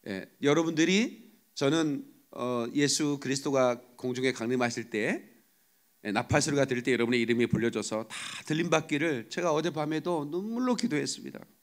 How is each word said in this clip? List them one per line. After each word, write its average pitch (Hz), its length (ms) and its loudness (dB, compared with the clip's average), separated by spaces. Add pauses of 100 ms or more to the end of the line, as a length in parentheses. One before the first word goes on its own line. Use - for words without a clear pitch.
예, 98 200 -8 (160)
여러분들이 165 880 2 (220)
저는, 143 520 0 (260)
어, 120 420 -2
예수 143 460 2
그리스도가 131 600 2 (160)
공중에 127 360 0
강림하실 120 580 -2
때, 139 360 -2 (800)
예, 104 80 -4
나팔 123 300 2
소리가 139 240 2
들릴 123 160 -2
때 131 100 2
여러분의 117 300 2
이름이 117 240 2
불려져서 110 600 0
다 - 80 -12 (280)
들림 165 260 -2
받기를 151 600 0
제가 170 220 -2
어젯밤에도 151 720 -2
눈물로 226 500 -2
기도했습니다. - 640 -4 (220)